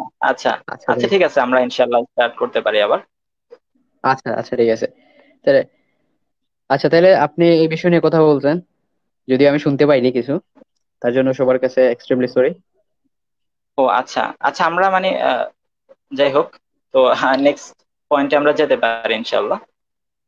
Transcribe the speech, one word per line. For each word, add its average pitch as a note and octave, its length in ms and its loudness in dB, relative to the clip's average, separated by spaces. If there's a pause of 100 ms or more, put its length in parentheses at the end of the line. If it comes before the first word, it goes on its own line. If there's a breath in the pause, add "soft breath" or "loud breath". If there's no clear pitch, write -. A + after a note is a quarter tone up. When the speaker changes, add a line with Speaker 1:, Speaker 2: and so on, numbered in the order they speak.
(200)
Speaker 1:
আচ্ছা, C3 300 -2
Speaker 2:
আচ্ছা, - 420 -8
Speaker 1:
আচ্ছা, - 20 0
Speaker 2:
ঠিক - 160 -2
Speaker 1:
ঠিক G3 120 2
আছে, C#3+ 180 0
আমরা B2+ 200 0
ইনশাআল্লাহ B2 420 0
start - 340 -4
করতে A#2+ 240 -4
পারি G#2+ 220 0
আবার। A2+ 160 0 (1040)
Speaker 2:
আচ্ছা, C3 300 -2
আচ্ছা, A2+ 220 -8
ঠিক A#2 140 2
আছে। A2+ 160 -2 (580 soft breath)
তাহলে, F3+ 200 2 (1040)
আচ্ছা, C3+ 180 0
তাহলে E3+ 280 4
আপনি D3 320 -2
এই D#3+ 200 2
বিষয় D#3+ 220 -2
নিয়ে E3+ 100 4
কথা D#3+ 220 2
বলছেন, D3 340 2 (720)
যদিও C3 200 4
আমি F#3+ 100 2
শুনতে C#3+ 280 0
পাইনি B2+ 260 2
কিছু, B2+ 220 -4 (680)
তার B2 100 -2
জন্য C3 220 0
সবার B2+ 240 2
কাছে B2+ 220 -2 (120)
extremely B2 360 -2
sorry। C3 240 0 (1300)
Speaker 1:
ও C3+ 80 2
আচ্ছা, A#2+ 540 -2
আচ্ছা, - 240 -2
আমরা F3 260 0
মানে, F#3+ 320 -2
আহ, C3 220 -2 (720)
যাই C#3 180 2
হোক, D3+ 160 0 (460)
তো, C3+ 40 4 (140)
হ্যাঁ, C3 240 0
next C#3+ 380 -2 (360)
পয়েন্টে C#3+ 260 0
আমরা D3 160 2
যেতে C#3+ 240 0
পারি A2+ 380 -4
ইনশাআল্লাহ। A2+ 440 -4 (680)